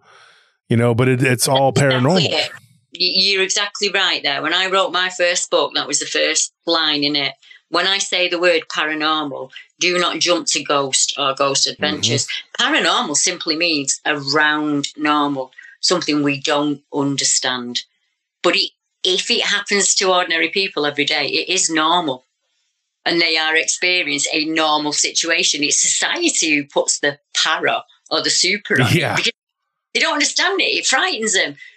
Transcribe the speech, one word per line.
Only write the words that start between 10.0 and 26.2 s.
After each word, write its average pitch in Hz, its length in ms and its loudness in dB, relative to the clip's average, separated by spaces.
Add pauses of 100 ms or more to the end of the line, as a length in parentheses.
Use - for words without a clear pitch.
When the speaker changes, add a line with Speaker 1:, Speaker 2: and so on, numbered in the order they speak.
Speaker 2:
jump 165 280 0
to 151 160 -2
ghost 139 540 0
or 139 180 0
ghost 139 320 2
adventures. 147 600 -2 (320)
Speaker 1:
Mm-hmm. 262 160 2
Speaker 2:
Paranormal 190 400 0
simply 170 400 -2
means 156 500 -2
around 151 920 0
normal, 143 540 0 (280)
something 151 420 0
we 143 180 0
don't 147 420 0 (120)
understand. 131 840 -2 (640)
But 175 140 2
it, - 140 -4 (320)
if 185 280 -2
it 233 120 0
happens 196 520 0
to 185 180 2
ordinary 165 360 0
people 185 360 -2
every 143 200 -2
day, 147 220 0
it - 220 -4
is 185 200 0
normal. 160 560 0 (800)
And 170 140 0
they 165 160 2
are 156 220 0
experiencing 160 760 -2
a 156 120 -2
normal 151 480 0
situation. 165 720 0
It's 135 180 0
society 185 720 0